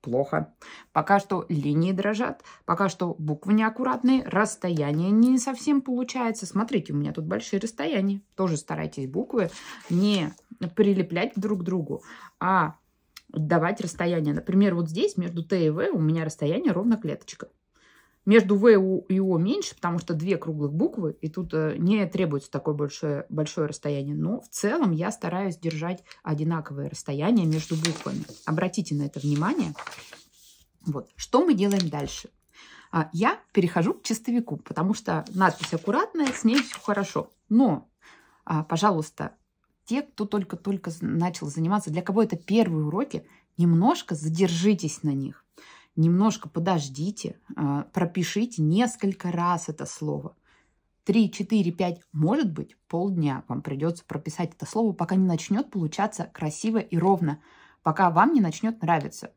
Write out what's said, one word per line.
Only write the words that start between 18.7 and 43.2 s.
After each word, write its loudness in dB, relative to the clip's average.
"О" 2
меньше, -2
потому -4
что -4
две -2
круглых -4
буквы, -2
и -6
тут, -6
э, 0
не 2
требуется -2
такое -4
большое, -4
большое -2
расстояние. -6
Но -2
в -20
целом 0
я 0
стараюсь -4
держать -6
одинаковое -4
расстояние 0
между -2
буквами. -4
Обратите -2
на -2
это -8
внимание. -2
Вот. -6
Что 2
мы 4
делаем 2
дальше? -8
А, 0
я 0
перехожу 2
к -20
чистовику, -2
потому -2
что -4
надпись 2
аккуратная, 0
с -4
ней 4
всё -8
хорошо. -4
Но, 4
а, 0
пожалуйста, 0
те, -4
кто -6
только-только -4
з-, -10
начал -2
заниматься, -2
для -4
кого 0
это 0
первые 2
уроки, -4